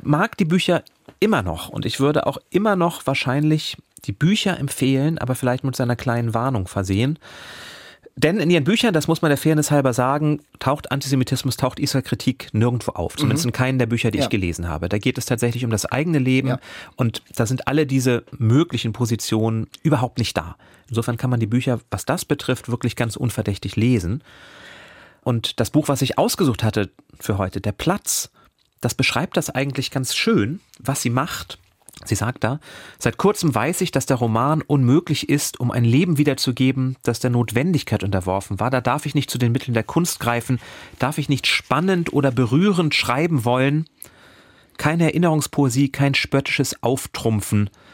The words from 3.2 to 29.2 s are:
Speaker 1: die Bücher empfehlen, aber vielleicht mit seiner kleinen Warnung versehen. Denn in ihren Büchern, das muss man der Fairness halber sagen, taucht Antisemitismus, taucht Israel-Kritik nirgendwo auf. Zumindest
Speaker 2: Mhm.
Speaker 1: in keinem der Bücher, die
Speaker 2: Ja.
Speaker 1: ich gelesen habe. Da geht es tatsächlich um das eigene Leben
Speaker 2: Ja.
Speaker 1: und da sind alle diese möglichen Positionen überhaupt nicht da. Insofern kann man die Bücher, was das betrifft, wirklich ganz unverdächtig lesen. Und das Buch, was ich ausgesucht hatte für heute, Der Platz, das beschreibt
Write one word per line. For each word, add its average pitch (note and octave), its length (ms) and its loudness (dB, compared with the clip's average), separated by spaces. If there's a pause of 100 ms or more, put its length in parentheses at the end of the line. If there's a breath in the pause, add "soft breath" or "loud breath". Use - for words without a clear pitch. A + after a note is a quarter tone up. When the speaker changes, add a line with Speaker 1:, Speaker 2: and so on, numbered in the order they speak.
Speaker 1:
die - 80 -4
Bücher F#3+ 460 0
empfehlen, C3+ 600 0
aber B2+ 160 -2
vielleicht B2 300 -2
mit C3+ 100 -2
seiner A#2+ 220 0
kleinen A#2 380 -2
Warnung A#2 340 0
versehen. G2+ 500 0 (1000 loud breath)
Denn F3 220 2
in D#3+ 100 2
ihren E3 140 4
Büchern, G#3 300 2
das D3+ 140 0
muss D#3+ 120 0
man D#3+ 100 2
der C#3+ 60 4
Fairness D3+ 340 2
halber C3+ 220 4
sagen, D3 480 0 (180)
taucht C#3+ 340 -2
Antisemitismus, C3+ 640 0
taucht - 200 0
Israel-Kritik - 760 -4
nirgendwo A#2 400 0
auf. - 240 -6
Zumindest D3+ 280 0
Speaker 2:
Mhm. B2 40 -2
Speaker 1:
in A#2+ 40 0
keinem C3 260 0
der B2 80 2
Bücher, A#2 240 0
die - 80 0
Speaker 2:
Ja. C#3 60 0
Speaker 1:
ich A2+ 60 -2
gelesen F2 380 -2
habe. E2 200 -4
Da G#2 100 0
geht B2 200 -2
es A#2+ 80 -6
tatsächlich A#2+ 380 -2
um A#2 60 -2
das A2 160 0
eigene D#3 320 0
Leben C3 300 2
Speaker 2:
Ja. C3 100 0 (380 loud breath)
Speaker 1:
und A#2 260 -2 (120)
da A#2 100 0
sind A#2+ 240 -2
alle D3 180 2
diese B2+ 380 2 (140)
möglichen A#2 560 2
Positionen A2 720 0 (160)
überhaupt B2+ 360 0
nicht A#2 180 -2
da. E2 200 -6 (320 soft breath)
Insofern A#2 300 -2
kann C3 100 -2
man B2 120 0
die A2 60 0
Bücher, A#2+ 340 0 (100)
was - 160 -6
das D#3+ 180 -2
betrifft, - 460 -4
wirklich A#2+ 260 -4
ganz A#2 200 -2
unverdächtig G#2 600 -4
lesen. A2 460 2 (1040 loud breath)
Und A#2+ 320 -2
das A2+ 120 0
Buch, D3 180 2
was C#3 140 0
ich B2+ 160 0
ausgesucht E3 440 2
hatte G#2+ 280 0 (280)
für - 180 -2
heute, F#2+ 240 -2
Der G#2 120 -2
Platz, - 580 -4 (500 soft breath)
das A#2+ 140 -2
beschreibt - 420 -2